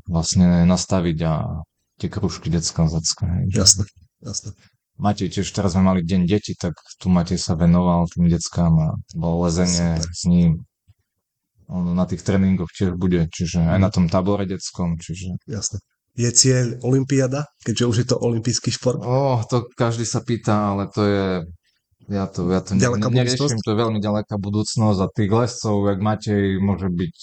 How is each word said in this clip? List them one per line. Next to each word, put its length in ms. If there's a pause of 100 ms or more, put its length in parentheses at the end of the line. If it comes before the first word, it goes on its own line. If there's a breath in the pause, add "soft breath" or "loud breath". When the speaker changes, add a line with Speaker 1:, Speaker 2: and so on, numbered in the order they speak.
Speaker 1:
vlastne 600
nastaviť 580
a 100 (600)
tie 120
krúžky 420
detská, 360
zacká, 480
hej. 200
Speaker 2:
Jasné, 300 (360)
jasné. 320 (440 soft breath)
Speaker 1:
Matej, 360
tiež 180
teraz 220
sme 140
mali 160
deň 240
detí, 280
tak 220 (200)
tu 120
Matej 300
sa 180
venoval 520
tým 200
deckám 460
a 140 (260)
bolo 340
lezenie 480
Speaker 2:
Super. 160
Speaker 1:
s 140
ním. 260 (1120)
On 220
na 160
tých 180
tréningoch 480
tiež 280
bude, 320
čiže 320
aj 160
Speaker 2:
Mhm. 80
Speaker 1:
na 40
tom 180
tábore 360
detskom, 540
čiže 480
Speaker 2:
Jasné. 340 (380)
Je 100
cieľ 540
olympiáda, 640 (160)
keďže 240
už 120
je 120
to 80
olympijský 560
šport? 260
Speaker 1:
Ó, 460
to 260
každý 320
sa 160
pýta, 540
ale 160
to 120
je... 240 (840)
Ja 180
to, 220
ja 100
to 160
ne-, 60
Speaker 2:
Ďaleká 260
Speaker 1:
neriešim, 400
Speaker 2:
budúcnosť? 160
Speaker 1:
to 80
je 60
veľmi 240
ďaleká 340
budúcnosť 640
a 80
tých 240
lescov, 440 (100)
jak 160
Matej, 420 (160)
môže 300
byť 340